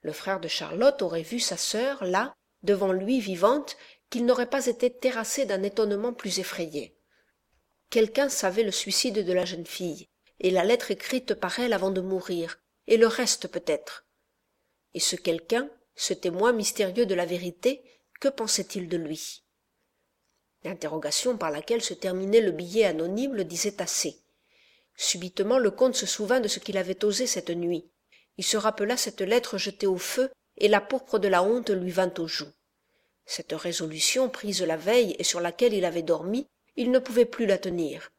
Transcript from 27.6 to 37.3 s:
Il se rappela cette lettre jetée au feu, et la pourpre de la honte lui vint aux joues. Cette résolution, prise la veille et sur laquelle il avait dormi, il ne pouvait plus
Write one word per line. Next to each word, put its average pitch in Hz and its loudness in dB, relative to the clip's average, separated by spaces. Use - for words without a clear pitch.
Il 190 -8
se - 0
rappela 214 0
cette - -4
lettre 214 0
jetée 196 -4
au 190 2
feu, 247 -2
et - 2
la 208 6
pourpre 240 -2
de 196 2
la 185 4
honte 226 0
lui 185 -2
vint 180 2
aux 165 -4
joues. 151 -8
Cette - -8
résolution, 165 0
prise 208 -4
la 160 2
veille 196 4
et - -2
sur - 0
laquelle 175 2
il 190 0
avait 170 0
dormi, 170 0
il 247 0
ne 254 6
pouvait 247 4
plus 233 -2